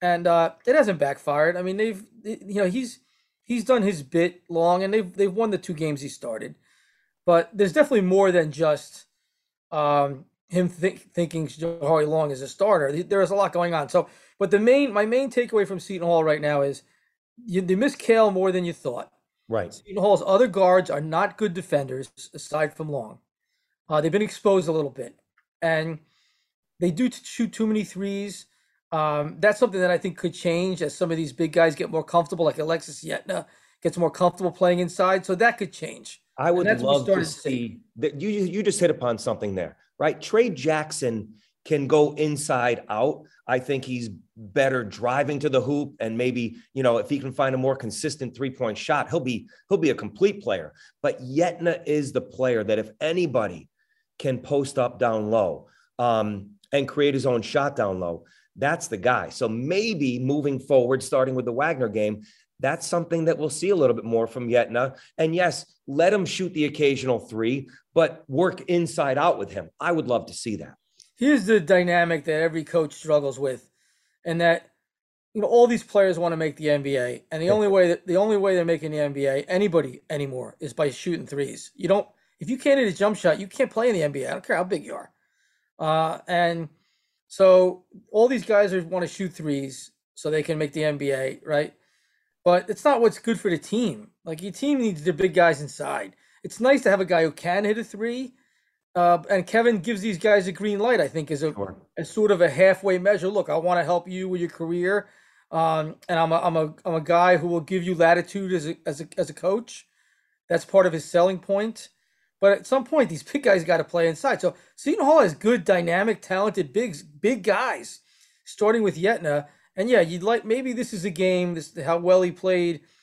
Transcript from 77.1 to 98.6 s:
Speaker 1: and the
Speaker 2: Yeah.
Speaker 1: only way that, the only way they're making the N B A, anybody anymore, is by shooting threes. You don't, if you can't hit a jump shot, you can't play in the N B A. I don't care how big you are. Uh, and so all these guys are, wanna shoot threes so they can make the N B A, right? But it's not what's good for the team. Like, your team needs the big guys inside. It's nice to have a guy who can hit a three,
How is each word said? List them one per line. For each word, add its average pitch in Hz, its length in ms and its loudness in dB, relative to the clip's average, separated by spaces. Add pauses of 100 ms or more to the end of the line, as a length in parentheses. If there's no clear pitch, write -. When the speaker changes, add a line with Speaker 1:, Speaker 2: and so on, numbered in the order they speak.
Speaker 1:
and 160 100 -6
the 170 60 0
Speaker 2:
Yeah. 196 40 2
Speaker 1:
only 208 160 4
way 190 220 4
that, - 180 -2
the 175 100 0
only 214 200 2
way 196 180 2
they're 175 100 2
making 160 260 -2
the 151 80 -4
N 143 140 -2
B 139 120 -2
A, 135 180 0
anybody 170 640 0
anymore, 135 500 -8
is 147 140 -10
by 151 160 0
shooting 165 380 -6
threes. 139 480 -8
You 180 120 -6
don't, 196 200 2 (320)
if 165 100 -10
you 254 80 -4
can't 277 220 4
hit 220 120 2
a 147 60 -10
jump 202 200 2
shot, 160 220 2
you 196 80 -10
can't - 240 -2
play 240 180 0
in 220 40 2
the 170 100 0
N 147 80 -2
B 139 120 -8
A. 131 60 -6
I - 20 -6
don't - 140 -8
care - 120 0
how 175 60 0
big 185 200 -4
you - 120 -12
are. - 160 -14 (680)
Uh, 160 480 0
and 170 420 0 (580)
so 185 580 6 (260)
all 226 160 6
these 254 180 -2
guys 202 280 4
are, 185 100 -2
wanna 170 240 -4
shoot 180 260 -8
threes 139 580 -8 (240)
so - 140 -8
they 151 140 0
can 160 140 -4
make 151 160 -4
the 156 100 -2
N 151 140 0
B 139 160 -2
A, 131 320 -4
right? 151 280 -2 (720)
But 180 240 4
it's - 160 -8
not 269 160 4
what's 226 180 4
good 226 200 -2
for 208 100 -2
the 165 80 0
team. 160 540 -4 (120)
Like, 165 180 -10
your 190 120 -10
team 285 260 0
needs 190 240 -2
the 180 100 0
big 180 200 0
guys 165 280 4
inside. 139 540 -8 (280)
It's - 180 -12
nice 262 220 4
to 208 60 4
have 190 120 2
a 185 40 0
guy 165 180 2
who 160 80 0
can 185 340 -4
hit 214 120 0
a 226 60 -8
three, 240 500 -8 (600)